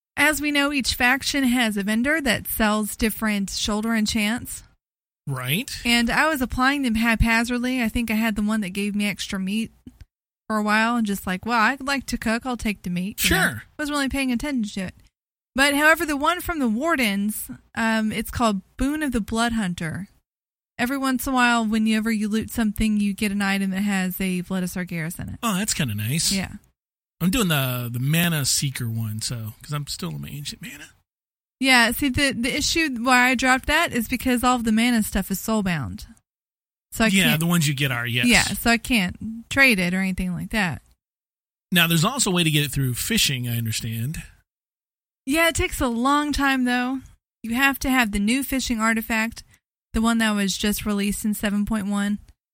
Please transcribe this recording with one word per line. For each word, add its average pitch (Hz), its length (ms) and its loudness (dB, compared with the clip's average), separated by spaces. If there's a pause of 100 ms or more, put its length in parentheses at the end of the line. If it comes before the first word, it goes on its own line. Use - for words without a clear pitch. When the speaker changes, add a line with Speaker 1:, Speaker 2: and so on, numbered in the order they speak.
(160)
Speaker 1:
As 285 240 2
we 294 100 -2
know, 285 220 2
each 269 220 -2
faction 262 500 0
has 240 320 2
a 202 80 -2
vendor 240 360 2
that 240 280 0
sells 214 480 0
different 208 540 -2
shoulder 214 440 -2
enchants. 220 680 -2 (640)
Speaker 2:
Right. 135 420 -2 (140)
Speaker 1:
And 240 260 4
I 277 180 2
was 302 140 0
applying 262 400 0
them 233 140 0
haphazardly. 233 880 2
I 220 60 2
think 233 220 -2
I 226 40 0
had 220 220 0
the 214 60 0
one 214 200 0
that 180 80 -6
gave 202 260 -2
me 208 100 0
extra 196 320 -4
meat 196 320 -2 (800)
for 214 100 0
a 208 40 0
while 220 340 4
and 226 100 2
just 196 200 -2
like, 185 200 -4
"Well, 233 120 2
I'd 233 220 4
like 269 260 -2
to 233 120 -4
cook. 233 260 -2
I'll 247 140 -4
take 208 240 -4
the 180 80 -6
meat." 180 340 -4
You - 60 4
know, 359 60 4
Speaker 2:
Sure. 196 280 0
Speaker 1:
I - 180 -12
wasn't 294 140 -2
really 269 120 0
paying 262 240 -2
attention 240 500 -4
to 185 60 -6
it. - 60 -14 (600)
But, 285 200 4
however, 311 300 4
the 302 120 -2
one 320 240 0
from 370 180 -4
the 262 100 2
Wardens, 220 840 0 (240)
um, 220 360 0
it's 208 200 -4
called 214 320 0 (160)
Boon 294 240 -2
of 285 100 -2
the 240 80 0
Blood 226 320 -2
Hunter. 175 560 -4 (680)
Every 247 200 0
once 262 280 0
in 277 80 0
a - 20 2
while, 240 300 4
whenever 220 440 2
you 214 180 0
loot 214 220 -2
something, 220 480 0
you 208 160 0
get 208 180 -2
an 202 100 -2
item 196 280 0
that 190 120 -2
has 190 380 0
a 185 200 -2
Blood 185 220 -4
of 180 80 -2
Sargeras 175 500 -6
in - 80 -10
it. - 140 -10
Speaker 2:
Oh, 226 140 0
that's 208 180 -2
kinda 123 200 -2
nice. 113 380 0
Speaker 1:
Yeah. 190 220 -4 (680)
Speaker 2:
I'm 180 100 2
doing 214 180 4
the, 127 440 0
the 120 80 -4
Mana 156 460 2
Seeker 127 440 -2
one, 110 300 -4
so, 113 320 -6 (100)
'cause - 100 -12
I'm 147 140 -6
still - 240 -8
in 147 120 -8
my 147 60 -12
ancient 147 340 -12
mana. 277 260 -16 (720)
Speaker 1:
Yeah, 247 320 4
see, 285 160 0
the, 269 240 2
the 233 240 -2
issue 302 480 0
why 247 240 4
I 262 80 2
dropped 254 300 2
that 311 260 2
is 233 160 -2
because 247 340 0
all 254 140 4
of 233 80 -2
the 226 80 2
mana 226 320 4
stuff - 260 -2
is 190 80 -4
soulbound. 180 680 -2 (840)
So - 140 0
I 220 40 4
Speaker 2:
Yeah, 190 200 4
Speaker 1:
can't 156 120 2
Speaker 2:
the 165 60 2
ones 170 220 2
you 147 60 0
get 131 180 -2
are, 120 140 -2
yes. 120 200 0
Speaker 1:
Yeah, 220 160 6
so - 280 0
I 233 80 4
can't 226 720 -4
trade 262 280 4
it 180 160 0
or 185 60 0
anything 185 320 -2
like 170 180 -8
that. 190 320 -2 (880)
Speaker 2:
Now, 175 160 4
there's 165 180 4
also 240 260 0
a 180 40 2
way 175 80 4
to 156 80 2
get 147 140 2
it 135 80 -6
through 131 220 0
fishing, 135 540 0
I 117 100 -2
understand. 117 640 -4 (1040)
Speaker 1:
Yeah, 330 220 2
it 330 60 0
takes - 260 -2
a 294 80 2
long 277 440 2
time, 269 320 2
though. 247 360 0 (420)
You 226 120 -4
have 269 260 2
to 277 100 0
have 240 220 4
the 208 60 0
new 226 240 2
fishing 247 380 -2
artifact, 226 640 -2 (480)
the 226 100 0
one 233 160 2
that 220 140 2
was 202 240 0
just 208 300 -2
released 202 380 -2
in 214 100 0
seven 208 320 -2
point 214 200 -2
one, 202 320 -2 (360)